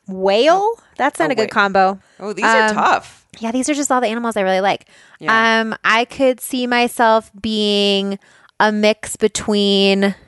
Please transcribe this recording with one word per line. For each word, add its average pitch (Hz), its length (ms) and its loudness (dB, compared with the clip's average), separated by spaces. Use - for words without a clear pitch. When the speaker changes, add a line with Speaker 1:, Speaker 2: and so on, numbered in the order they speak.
Speaker 1:
Whale? 202 540 2
Speaker 2:
Oh. 440 160 -4
Speaker 1:
That's 262 220 -4
not 320 100 0
Speaker 2:
Oh, - 20 -2
Speaker 1:
a 247 40 -2
good 220 80 -2
Speaker 2:
wait. - 80 -6
Speaker 1:
combo. 196 480 0
Speaker 2:
Oh, 202 140 -10
these 202 120 -6
are 220 240 4
Speaker 1:
Um, 214 60 -2
Speaker 2:
tough. - 500 -2
Speaker 1:
Yeah, 226 120 -6
these 254 180 -2
are 302 40 0
just 277 180 -2
all 254 100 2
the 233 60 -2
animals 226 300 -4
I 202 40 -2
really 190 200 0
like. 196 240 -2
Speaker 2:
Yeah. 226 420 2
Speaker 1:
Um, 220 220 -6
I 226 220 2
could 254 340 0
see 247 280 -6
myself 233 640 0
being 202 760 -2
a 214 120 4
mix 214 440 0
between, 196 1000 0